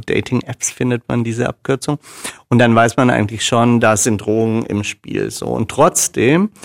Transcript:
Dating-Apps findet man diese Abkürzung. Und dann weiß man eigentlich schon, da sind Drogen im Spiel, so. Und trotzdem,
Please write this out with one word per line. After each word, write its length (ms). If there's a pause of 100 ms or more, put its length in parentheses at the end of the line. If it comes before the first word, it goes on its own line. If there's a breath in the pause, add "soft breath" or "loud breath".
Dating-Apps 640
findet 360
man 160
diese 240
Abkürzung. 500 (520 loud breath)
Und 100
dann 160
weiß 220
man 120
eigentlich 360
schon, 340
da 180
sind 240
Drogen 440
im 180
Spiel, 480
so. 160
Und 220
trotzdem, 800 (160 loud breath)